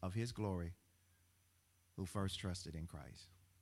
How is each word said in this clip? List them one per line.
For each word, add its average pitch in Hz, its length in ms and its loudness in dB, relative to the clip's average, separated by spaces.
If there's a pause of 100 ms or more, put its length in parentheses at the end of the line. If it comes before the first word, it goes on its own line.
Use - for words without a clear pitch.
of 92 120 2
his 117 200 2
glory 92 400 2 (1200)
who 98 100 0
first 98 340 0
trusted 87 360 -2
in 82 120 -4
Christ. 69 400 -12 (340)